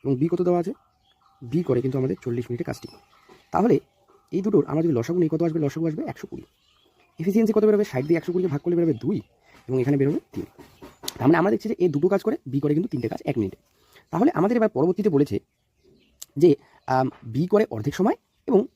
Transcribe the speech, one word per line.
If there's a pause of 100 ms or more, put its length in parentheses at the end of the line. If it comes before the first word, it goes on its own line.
এবং
বি
কত
দেওয়া
আছে? (720)
বি
করে
কিন্তু
আমাদের
চল্লিশ
মিনিটে
কাজটি। (640)
তাহলে (540)
এই
দুটোর
আমরা
যদি
লসাগু
নিই,
কত
আসবে?
লসাগু
আসবে
একশো
কুড়ি। (760)
এফিসিয়েন্সি
কত
বেরোবে?
ষাট
দিয়ে
একশো
কুড়িকে
ভাগ
করলে
বেরোবে
দুই, (500)
এবং
এখানে
বেরোবে (120)
তিন। (760)
তার
মানে
আমরা
দেখছি
যে
এ
দুটো
কাজ
করে, (160)
বি
করে
কিন্তু
তিনটে
কাজ
এক
মিনিটে। (520)
তাহলে
আমাদের
এবার
পরবর্তীতে
বলেছে (1000)
যে, (360)
আম, (280)
বি
করে
অর্ধেক
সময় (300)
এবং (160)